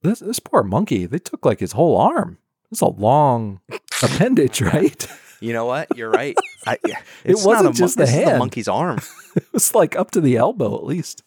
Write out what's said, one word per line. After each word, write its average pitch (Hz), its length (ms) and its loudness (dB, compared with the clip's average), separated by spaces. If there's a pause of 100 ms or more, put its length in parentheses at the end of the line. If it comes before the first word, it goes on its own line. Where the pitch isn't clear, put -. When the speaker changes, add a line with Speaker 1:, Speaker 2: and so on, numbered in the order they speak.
Speaker 1:
this, 208 180 0
this 208 180 -6
poor - 240 2
monkey, 101 440 0
they 123 120 -4
took, - 260 -12
like, 117 160 2
his 92 120 -6
whole 127 240 2
arm. 180 420 0 (320)
It's 220 120 -4
a - 60 2
long 113 720 0 (200)
Speaker 2:
<laughs> - 220 -8
Speaker 1:
appendage, 180 600 2
right? - 460 0 (320)
Speaker 2:
You 113 120 -6
know 117 140 -4
what? 135 300 -4
You're 113 140 -8
right. 135 260 -2 (300)
I, 117 160 -2
Speaker 1:
<laughs> - 40 -6
Speaker 2:
yeah, - 120 -6 (260)
Speaker 1:
It - 80 2
Speaker 2:
it's 208 120 2
not 190 40 6
Speaker 1:
wasn't 214 180 6
Speaker 2:
a - 40 4
mon-, 117 40 -4
Speaker 1:
just 175 220 0
the 156 80 2
Speaker 2:
this 123 100 4
is 196 100 2
Speaker 1:
hand. 151 140 2
Speaker 2:
monkey's 123 300 -4
arm. 123 360 -2
Speaker 1:
<laughs> - 60 -20 (260)
It - 160 0
was, - 220 -2
like, 190 220 4
up - 160 -4
to 175 100 0
the 123 160 2
elbow 127 400 0
at - 60 -10
least. - 420 -8